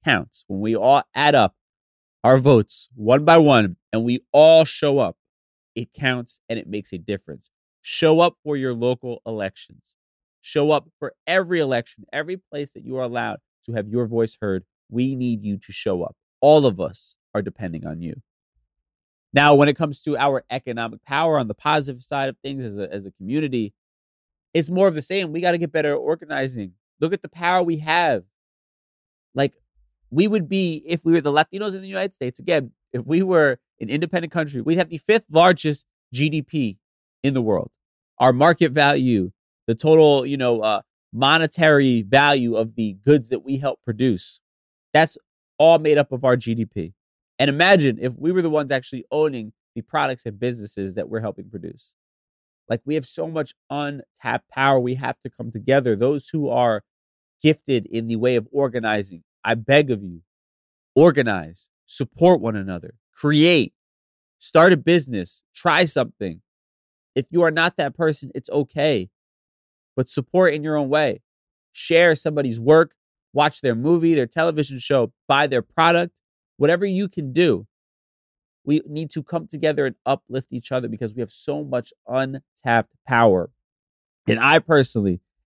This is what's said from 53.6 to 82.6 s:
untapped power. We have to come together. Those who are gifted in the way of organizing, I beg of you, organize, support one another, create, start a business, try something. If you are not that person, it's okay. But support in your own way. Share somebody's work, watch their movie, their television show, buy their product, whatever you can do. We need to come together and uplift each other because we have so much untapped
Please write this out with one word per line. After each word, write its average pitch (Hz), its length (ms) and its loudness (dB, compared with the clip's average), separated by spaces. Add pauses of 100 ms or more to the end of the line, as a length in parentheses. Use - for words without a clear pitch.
untapped 143 800 -8
power. 135 300 2
We 123 160 -2
have 127 260 -8
to - 80 -14
come 117 220 -12
together. 120 440 0
Those 131 340 -2
who 147 200 -4
are 120 340 0 (580)
gifted 139 440 0
in 113 220 -6
the 117 80 -4
way 123 200 0
of 110 160 -2
organizing, 110 720 -4 (200)
I 113 120 0
beg 139 340 2
of 104 140 -4
you, 87 180 -16 (720)
organize, 117 760 2 (160)
support 165 560 2
one 110 140 -4
another, 95 400 -10 (180)
create, 151 600 2 (640)
start 170 360 4
a 165 40 4
business, 131 640 -2 (120)
try 170 300 0
something. 107 560 -6 (720)
If 135 160 -2
you 170 100 0
are 165 100 2
not 165 260 -2
that 139 180 -4
person, 156 400 -4
it's - 140 -12
okay. 143 600 -2 (840)
But 127 140 -4
support 170 440 0
in 151 100 -8
your 151 140 -2
own 143 120 -4
way. 139 320 0 (500)
Share 165 440 2
somebody's 143 440 -4
work, 156 360 4 (380)
watch 147 280 0
their 123 140 0
movie, 165 380 2
their 131 140 2
television 151 520 -4
show, 123 340 0 (140)
buy 143 200 2
their 127 140 -2
product, 170 580 0 (380)
whatever 175 280 2
you 196 220 -2
can 143 240 -8
do. 127 340 2 (1000)
We 151 200 0
need 151 260 -10
to 147 120 -10
come 160 240 -8
together 147 380 -2
and 127 100 -6 (100)
uplift 131 460 -6
each 123 200 -12
other 127 160 -4
because 110 280 -10
we 123 60 -8
have 110 100 -10
so 151 320 -10
much 127 300 -8 (140)
untapped 131 840 -4 (140)